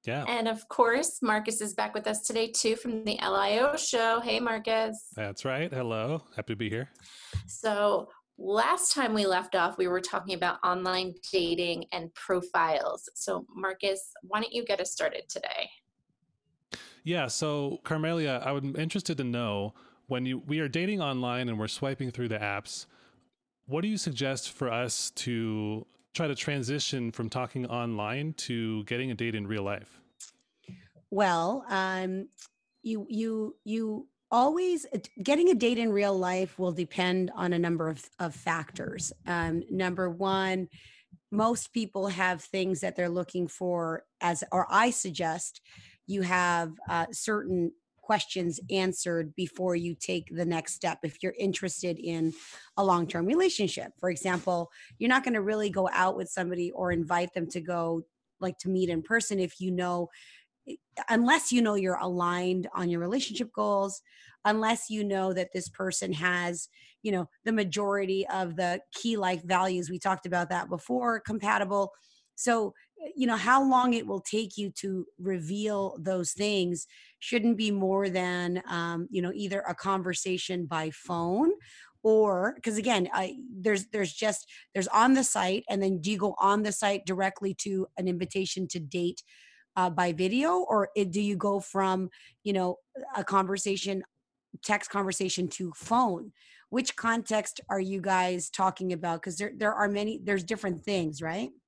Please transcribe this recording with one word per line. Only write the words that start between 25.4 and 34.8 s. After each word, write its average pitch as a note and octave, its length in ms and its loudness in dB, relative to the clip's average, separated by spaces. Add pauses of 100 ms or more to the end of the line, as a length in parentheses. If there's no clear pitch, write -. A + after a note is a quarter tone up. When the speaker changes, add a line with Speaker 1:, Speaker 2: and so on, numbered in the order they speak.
Speaker 1:
try E3 140 0
to C#3 80 -2
transition C3 760 -2
from A2+ 180 -4
talking B2+ 360 -4
online A#2+ 680 -4
to A2 500 -4
getting B2+ 260 -2
a A2+ 40 -4
date A2+ 200 -2
in G2+ 120 -4
real G#2 160 -2
life? G2+ 360 -6 (1120)
Speaker 3:
Well, G3 560 2
um, F#3+ 600 -2 (540)
you, A3 260 -4
you, A3 460 -4 (100)
you G#3+ 420 -4 (240)
always, D#4 540 4 (100)